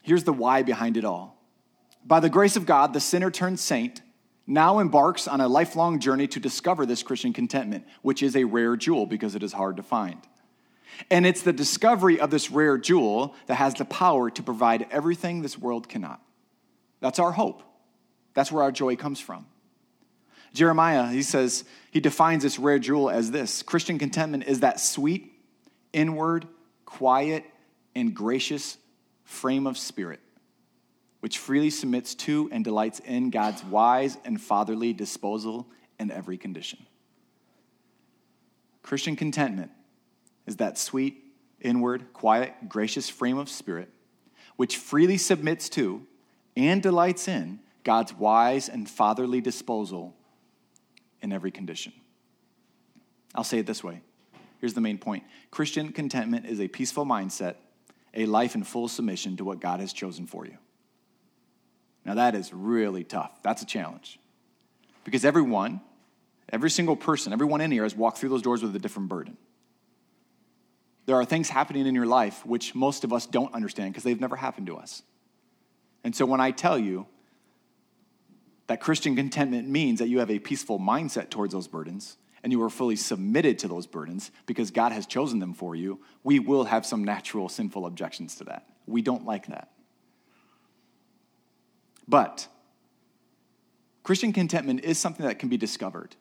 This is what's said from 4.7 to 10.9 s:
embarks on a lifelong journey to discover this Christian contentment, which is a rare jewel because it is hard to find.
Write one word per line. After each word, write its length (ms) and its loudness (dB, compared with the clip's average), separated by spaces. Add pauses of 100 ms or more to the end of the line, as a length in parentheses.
embarks 480 4
on 120 0
a 80 4
lifelong 520 4
journey 300 2
to 100 -6
discover 480 0
this 160 -2
Christian 280 -4
contentment, 540 -4 (160)
which 220 2
is 120 2
a 100 6
rare 300 2
jewel 300 2
because 300 -4
it 80 -4
is 100 -6
hard 240 -2
to 60 -10
find. 340 -2 (920)